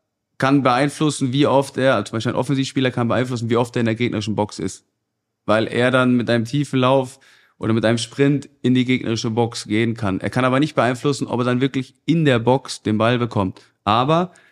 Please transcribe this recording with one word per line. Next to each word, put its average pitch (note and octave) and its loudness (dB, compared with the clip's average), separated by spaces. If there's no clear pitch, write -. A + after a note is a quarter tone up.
kann C3+ 2
beeinflussen, C3+ 0
wie C#3 2
oft C3+ 2
er, B2+ 2
also G2+ -4
zum A2+ -6
Beispiel A2+ -2
ein - -4
Offensivspieler C3 -2
kann A#2+ -2
beeinflussen, A#2 -2
wie A#2 2
oft A#2+ 0
er B2 0
in A#2 0
der A2 0
gegnerischen G#2+ -4
Box G#2 -4
ist. - -8
Weil G#2+ 2
er B2 0
dann B2+ 2
mit A#2 -2
einem A#2 0
tiefen C3+ -2
Lauf B2+ 0
oder A2+ 0
mit A2 0
einem A#2 2
Sprint C#3 0
in B2 2
die B2+ 4
gegnerische A#2+ -2
Box A2+ -2
gehen A2+ 0
kann. F#2+ -2
Er - -6
kann B2+ 0
aber B2+ 2
nicht D3+ 0
beeinflussen, C3 0
ob A#2+ -2
er B2 0
dann B2 0
wirklich C3 -4
in D#3+ 2
der B2+ 4
Box B2 -2
den G#2+ 0
Ball A#2 2
bekommt. G#2+ -2
Aber C#3+ 2